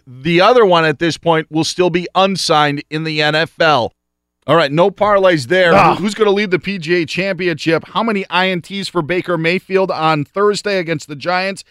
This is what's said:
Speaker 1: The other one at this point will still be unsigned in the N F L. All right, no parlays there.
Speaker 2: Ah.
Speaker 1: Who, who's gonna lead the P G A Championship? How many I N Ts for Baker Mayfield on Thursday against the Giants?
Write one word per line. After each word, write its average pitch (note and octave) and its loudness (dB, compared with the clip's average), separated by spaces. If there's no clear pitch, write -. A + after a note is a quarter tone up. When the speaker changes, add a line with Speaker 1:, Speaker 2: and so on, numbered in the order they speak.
Speaker 1:
The C#3+ 0
other A#3 6
one E3+ 4
at D#3 0
this E3 -2
point D#3+ -2
will D#3 -2
still F3+ 0
be E3+ -4
unsigned D#3 0
in D#3 -6
the D3+ -2
N D3+ 0
F D#3 -2
L. C#3+ 2
All C#3+ 2
right, D3+ 2
no F3 2
parlays F#3+ 2
there. F3+ 4
Speaker 2:
Ah. F#3+ 4
Speaker 1:
Who, D#3+ -6
who's G#3 -4
gonna G#3+ 0
lead G3+ 0
the F3 0
P G3 -8
G E3+ -2
A E3+ -2
Championship? E3+ -4
How G3+ -4
many G3+ -2
I F#3 0
N F3+ -4
Ts G3 -10
for F3 -4
Baker F3 -4
Mayfield F3+ -2
on D#3 0
Thursday G3+ -2
against E3 -6
the D3+ -14
Giants? F3+ -4